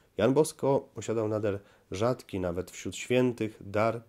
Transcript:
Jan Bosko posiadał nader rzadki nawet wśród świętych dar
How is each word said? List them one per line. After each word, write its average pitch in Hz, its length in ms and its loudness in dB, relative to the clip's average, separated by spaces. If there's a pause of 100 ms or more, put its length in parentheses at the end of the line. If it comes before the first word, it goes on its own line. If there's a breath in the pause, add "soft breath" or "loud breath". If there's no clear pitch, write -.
(160 soft breath)
Jan 120 160 4
Bosko 139 600 2
posiadał 110 340 -2
nader 104 320 -2 (320 soft breath)
rzadki 104 480 -2
nawet 90 320 -2
wśród - 240 -10
świętych 123 680 0
dar 107 480 0